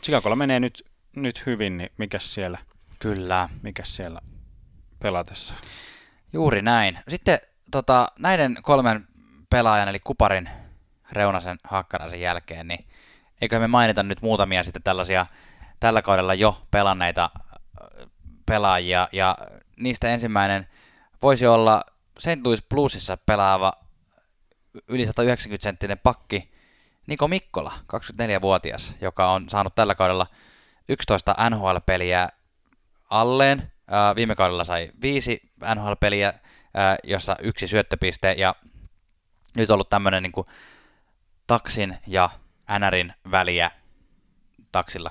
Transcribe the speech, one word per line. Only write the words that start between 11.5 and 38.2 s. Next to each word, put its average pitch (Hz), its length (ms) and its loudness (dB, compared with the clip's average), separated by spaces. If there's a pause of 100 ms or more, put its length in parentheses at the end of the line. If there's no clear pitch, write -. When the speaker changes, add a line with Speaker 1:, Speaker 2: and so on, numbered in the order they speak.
Speaker 2:
Hakkaraisen 87 520 -6
jälkeen, 85 480 -6
niin 87 180 -10 (540)
eiköhän 113 220 0
me 113 40 2
mainita 113 360 4
nyt 98 200 -6
muutamia 98 420 0
sitten 87 180 -10
tällaisia 92 440 -2 (540)
tällä 113 220 4
kaudella 95 320 2
jo 104 360 2
pelanneita, 92 640 0
äh, - 720 -20 (400)
pelaajia, 90 640 2
ja 92 240 2 (400)
niistä 123 320 -4
ensimmäinen 104 600 0 (540)
voisi 127 240 4
olla 113 380 6 (340)
Saint 151 280 -4
Louis 117 220 2
Bluesissa 127 480 -2
pelaava 95 560 2 (1160)
yli 123 180 -2
satayhdeksänkymmentä 117 560 -2
senttinen 98 360 -6
pakki - 540 -2 (540)
Niko 147 220 0
Mikkola, 170 440 -6 (140)
kaksikymmentäneljä-vuotias, 95 1120 -2
joka 92 300 0
on 95 180 -2
saanut 98 260 -2
tällä 104 200 2
kaudella 92 320 0 (640)
yksitoista 104 460 0 (160)
N 117 40 0
H 104 80 -4 (120)
L-peliä 90 540 0 (920)
alleen. 135 520 2 (160)
Ää, 104 260 4
viime 110 200 0
kaudella 90 300 0
sai 85 260 -4 (120)
viisi 131 380 -2 (340)
N 107 40 -2
H 104 120 -8
L-peliä, 101 440 0 (400)
ää, 98 300 2
jossa 95 380 -4
yksi 98 240 -4
syöttöpiste, 95 640 0